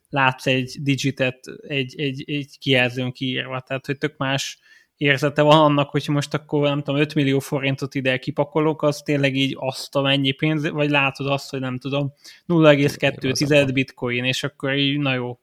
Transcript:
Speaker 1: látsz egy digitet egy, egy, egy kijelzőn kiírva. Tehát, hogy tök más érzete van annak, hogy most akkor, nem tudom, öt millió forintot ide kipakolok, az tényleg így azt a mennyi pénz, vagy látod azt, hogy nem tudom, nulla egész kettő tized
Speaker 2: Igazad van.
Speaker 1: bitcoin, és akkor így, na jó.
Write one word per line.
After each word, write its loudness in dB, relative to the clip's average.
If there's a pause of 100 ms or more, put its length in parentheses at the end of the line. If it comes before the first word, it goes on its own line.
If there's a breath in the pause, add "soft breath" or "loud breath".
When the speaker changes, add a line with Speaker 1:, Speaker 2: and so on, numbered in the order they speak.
Speaker 1:
látsz 0
egy 0
digitet -2 (200)
egy, -8
egy, -6
egy -8
kijelzőn 0
kiírva. -8
Tehát, -8
hogy -6
tök -6
más -4 (380 soft breath)
érzete 2
van 8
annak, 4
hogy -4
most -2
akkor, -2
nem -2
tudom, -2
öt -2
millió 2
forintot -4
ide -2
kipakolok, -2
az 0
tényleg 0
így 0
azt -6
a 2
mennyi 2
pénz, -2
vagy -2
látod 0
azt, -4
hogy -6
nem -6
tudom, -4 (340 loud breath)
nulla 6
egész 6
kettő -2
tized -2
Speaker 2:
Igazad 4
van. -2
Speaker 1:
bitcoin, -4
és -2
akkor -4
így, 0
na -2
jó. -6